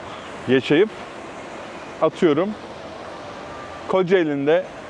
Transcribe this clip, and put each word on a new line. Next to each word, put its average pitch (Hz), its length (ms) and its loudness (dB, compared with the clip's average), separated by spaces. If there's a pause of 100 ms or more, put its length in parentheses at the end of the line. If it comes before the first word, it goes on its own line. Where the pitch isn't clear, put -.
(480)
yaşayıp 143 400 6 (1120)
atıyorum 160 460 4 (1400)
Kocaeli'nde 165 760 4 (260)